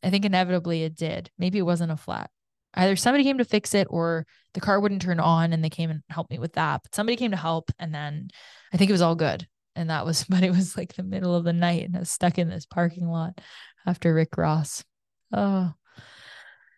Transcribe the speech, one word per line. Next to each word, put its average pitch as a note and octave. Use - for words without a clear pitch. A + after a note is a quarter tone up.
I F#3
think G3
inevitably F3+
it D#3+
did. E3+
Maybe F#3
it G3
wasn't E3+
a D#3
flat. -
Either F#3+
somebody C4+
came C4+
to B3
fix -
it, G3
or E3
the F3+
car G3+
wouldn't G3+
turn F3
on E3
and D#3+
they D#3+
came E3
and D#3
helped -
me E3+
with B3
that. D3+
But -
somebody A3+
came A#3
to F#3
help, D#3+
and D#3+
then D3+
I F#3
think F#3+
it G#3
was F3
all E3
good. D3+
And E3+
that D#3
was, D#3+
<laughs> -
but F#3
it F#3
was, F3+
like, F3
the F#3
middle F#3+
of E3+
the E3+
night, E3+
and F3+
I -
was -
stuck -
in E3+
this E3+
parking E3+
lot E3
after E3+
Rick D#3+
Ross. D#3
Oh, G3